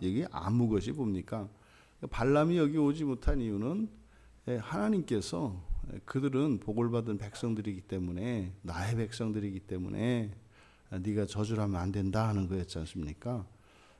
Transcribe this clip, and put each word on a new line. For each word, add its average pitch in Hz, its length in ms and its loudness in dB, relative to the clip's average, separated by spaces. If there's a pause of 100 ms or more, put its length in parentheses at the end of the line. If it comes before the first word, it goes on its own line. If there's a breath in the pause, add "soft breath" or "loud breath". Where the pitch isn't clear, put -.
여기 104 300 0
아무 113 360 4
것이 107 240 2
뭡니까? 107 560 -2 (640 soft breath)
발람이 147 460 4
여기 156 200 4
오지 147 280 4
못한 131 340 2
이유는, 120 480 0 (600 soft breath)
예, 123 80 0
하나님께서, 160 1080 0 (300)
예, - 100 -8
그들은 135 560 2
복을 117 320 0
받은 113 260 0
백성들이기 104 680 -4
때문에, 92 760 -2
나의 92 360 -2
백성들이기 107 640 -2
때문에, 101 720 -2 (580 soft breath)
아, 92 100 -6
네가 104 280 0
저주를 107 360 0
하면 98 160 0
안 92 140 0
된다 101 340 2
하는 98 220 0
거였지 92 300 -4
않습니까? 95 680 -6 (520 soft breath)